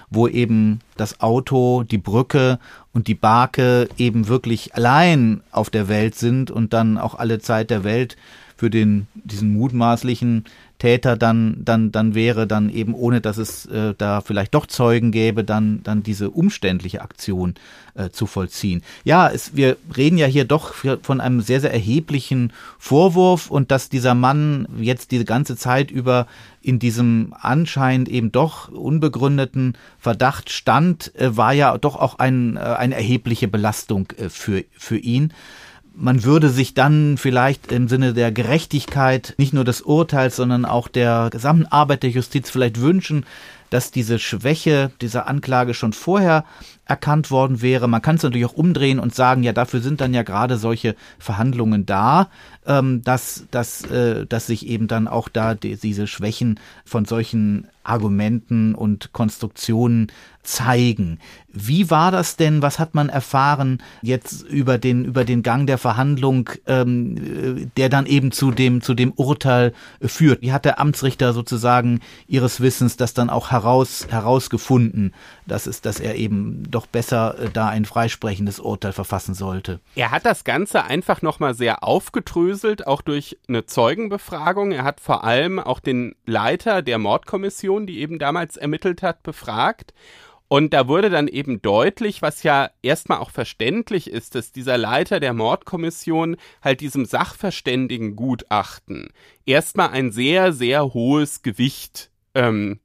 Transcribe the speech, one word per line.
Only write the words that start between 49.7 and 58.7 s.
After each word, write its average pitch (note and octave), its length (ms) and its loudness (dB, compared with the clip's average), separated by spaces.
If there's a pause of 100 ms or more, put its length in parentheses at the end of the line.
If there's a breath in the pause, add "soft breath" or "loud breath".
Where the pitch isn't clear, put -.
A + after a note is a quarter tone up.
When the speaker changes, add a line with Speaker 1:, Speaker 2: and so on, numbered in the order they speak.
Speaker 1:
sind C#3 200 -2
dann B2+ 140 0
ja A#2+ 80 2
gerade A2 340 -2
solche A2+ 400 -2 (220 loud breath)
Verhandlungen A2 640 0
da, A#2+ 460 2 (360 loud breath)
ähm, C3 360 0
dass, - 480 -4
dass, - 340 -6
äh, A#2 420 -2
dass A#2 200 -4
sich A2+ 200 -4
eben A2 220 -2
dann A2 200 -2
auch - 200 -4
da A2+ 260 -2
die, G#2 220 -8
diese G#2 300 -4
Schwächen G#2+ 520 -4 (260 loud breath)
von A2 200 -4
solchen A2 640 -2 (160)
Argumenten A2 920 0